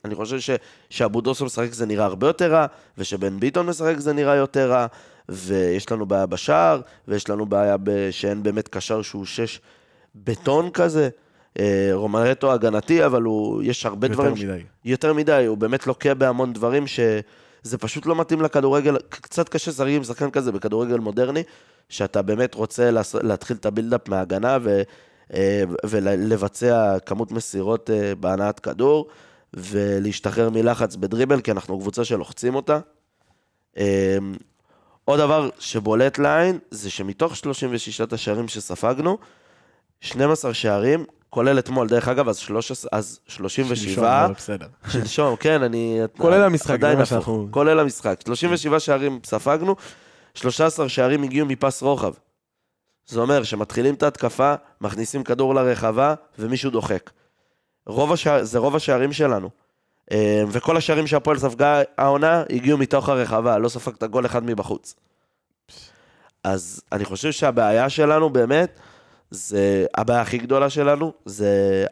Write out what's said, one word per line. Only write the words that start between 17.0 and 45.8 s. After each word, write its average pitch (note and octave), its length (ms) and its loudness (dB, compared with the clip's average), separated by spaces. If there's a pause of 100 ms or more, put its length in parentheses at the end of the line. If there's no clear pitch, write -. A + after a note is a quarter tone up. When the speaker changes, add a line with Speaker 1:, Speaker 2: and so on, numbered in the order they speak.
Speaker 1:
זה A#2 140 -6
פשוט A#2 280 -8
לא E3 100 2
מתאים E3 260 0
לכדורגל, C#3+ 560 2
ק-, - 180 -12
קצת - 340 -4
קשה E3 220 -4
לשחק C3+ 180 -2
עם D3 140 0
שחקן A#2+ 280 -4
כזה B2 200 0
בכדורגל A2 460 0
מודרני, B2+ 460 0 (460)
שאתה G2+ 320 -2
באמת G#2+ 340 0
רוצה A#2 360 0
לעש-, A2 240 0
להתחיל A2 420 -2
את - 80 -4
הבילדאפ A2+ 440 -2
מההגנה G2 520 0
ו-, G2+ 200 2 (520)
אה, G2 300 2 (220)
ולבצע G#2 1200 0
כמות G2+ 260 -4
מסירות, A2 580 -4
אה, G#2 260 0
בהנעת G2 440 -2
כדור, C#3+ 480 0 (460)
ולהשתחרר G2+ 960 -2
מלחץ A2+ 460 0
בדריבל, A#2 460 0
כי A2+ 100 -2
אנחנו F#2+ 280 -4
קבוצה G2+ 260 -4
שלוחצים A#2+ 500 -4
אותה. D3+ 240 0 (960)
אה, G2 400 2 (880)
עוד C#3+ 140 4
דבר D3+ 300 2 (100)
שבולט A2+ 580 0
לעין, D#3+ 420 2 (120)
זה G#2 180 -10
שמתוך G2+ 460 -4
שלושים C#3 380 -6
ושישת A2+ 400 -6
השערים A2+ 340 -4
שספגנו, B2+ 680 -4 (840)
שנים C#3 300 0
עשר C#3+ 220 -2
שערים, A#2 520 2 (240)
כולל C3 300 2
אתמול, B2+ 280 0
דרך A#2 200 2
אגב, B2+ 220 2
אז G2+ 80 -2
שלוש A2 340 -4
עשרה, B2+ 220 -12
אז F#2+ 340 -4
שלושים G2 420 -4
ושבעה. G#2+ 240 -2
Speaker 2:
שלשום, A2+ 120 0
אבל D3 280 4
בסדר. G#2 340 -10 (220)
Speaker 1:
שלשום, B2+ 460 0
כן, D#3 280 2
אני A#2 360 0 (180)